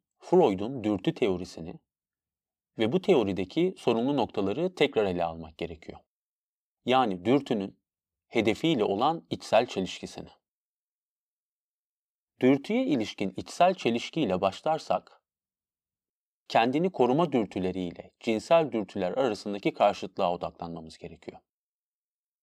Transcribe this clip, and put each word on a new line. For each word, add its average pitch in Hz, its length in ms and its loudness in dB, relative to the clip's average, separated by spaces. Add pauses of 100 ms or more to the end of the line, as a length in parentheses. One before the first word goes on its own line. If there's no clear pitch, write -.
(200)
Freud'un 120 640 2
dürtü 107 300 0
teorisini 90 640 -4 (960)
ve 107 140 2
bu 185 100 0
teorideki 127 760 2
sorunlu 127 400 0
noktaları 113 580 -2
tekrar 135 300 2
ele 87 180 -2
almak 82 340 -8
gerekiyor. 82 420 -12 (880)
Yani 113 400 0
dürtünün 120 580 0 (440)
hedefiyle 113 560 0
olan 113 460 0
içsel - 360 2
çelişkisini. - 640 -8 (2000)
Dürtüye 143 460 4
ilişkin 107 520 -2
içsel - 360 2
çelişkiyle 113 680 -2
başlarsak, - 800 -4 (1300)
kendini 131 440 2
koruma 135 400 4
dürtüleriyle 92 880 -4
cinsel 123 520 2
dürtüler 98 400 -4
arasındaki 107 640 -2
karşıtlığa 98 600 0
odaklanmamız 82 640 -10
gerekiyor. - 420 -18 (1040)